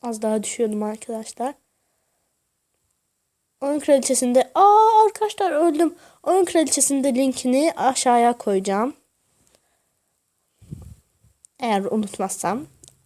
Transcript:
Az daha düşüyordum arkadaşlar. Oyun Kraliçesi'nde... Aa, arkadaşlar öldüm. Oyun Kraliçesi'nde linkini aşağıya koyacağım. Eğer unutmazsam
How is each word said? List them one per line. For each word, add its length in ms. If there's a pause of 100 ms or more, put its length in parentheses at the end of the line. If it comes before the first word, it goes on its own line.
Az 200
daha 220
düşüyordum 400
arkadaşlar. 720 (2000)
Oyun 180
Kraliçesi'nde... 760
Aa, 500
arkadaşlar 460
öldüm. 440 (280)
Oyun 220
Kraliçesi'nde 720
linkini 600
aşağıya 640
koyacağım. 580 (2750)
Eğer 220
unutmazsam 840 (400)